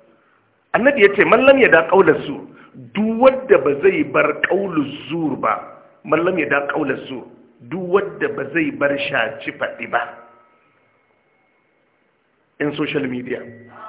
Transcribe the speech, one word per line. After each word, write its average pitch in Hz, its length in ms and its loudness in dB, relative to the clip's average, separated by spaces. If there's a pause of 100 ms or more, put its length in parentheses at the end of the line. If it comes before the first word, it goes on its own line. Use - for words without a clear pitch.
(760)
Annabi 240 280 2
ya 202 120 10
ce, 185 100 4
"Man 220 200 4
lam 269 140 8
yada 165 320 6
qawla 175 240 6 (120)
zur", 127 140 -10 (540)
duk 220 260 -2
wanda 254 380 4
ba 143 240 0
zai 180 220 4
bar 151 440 0
qawlu 175 340 -2 (280)
zur 151 260 -4
ba, - 480 -6 (200)
"Man 156 200 0
lam 180 140 -2
yada 143 340 -2
qawla 139 240 -2 (120)
zur", 131 160 -12 (440)
duk 180 140 -8 (100)
wanda 190 360 -2
ba - 240 -8
zai 160 180 -2
bar 143 280 -2
shaci 131 540 -6
faɗi 120 380 -8
ba. 120 100 0 (2500)
In 147 140 -2
social 147 320 -4
media. 123 340 -8 (480)